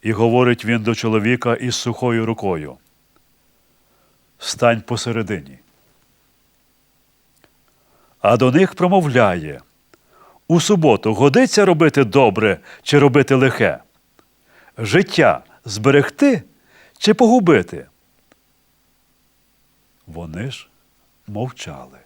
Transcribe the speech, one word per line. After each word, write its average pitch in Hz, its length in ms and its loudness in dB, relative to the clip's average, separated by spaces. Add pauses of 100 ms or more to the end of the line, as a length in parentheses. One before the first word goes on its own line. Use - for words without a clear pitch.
І 110 100 -4
говорить 117 540 0
він 113 180 -2
до 113 120 -2
чоловіка 113 600 -2
із 123 200 -8
сухою 117 500 -4
рукою: 87 520 -6 (1600)
«Стань 117 420 -2
посередині». 104 760 -8 (2500)
А 113 180 2
до 127 140 2
них 180 240 2
промовляє: 117 840 0 (840)
«У 165 140 2
суботу 151 520 2
годиться 185 520 2
робити 156 380 2
добре 107 560 2 (240)
чи 147 160 2
робити 135 360 2
лихе? 120 440 0 (1000)
Життя 113 680 0 (220)
зберегти 139 760 0 (540)
чи 208 160 0
погубити?» 170 720 2 (2250)
Вони 85 440 -12
ж - 160 -18 (600)
мовчали. 107 800 -12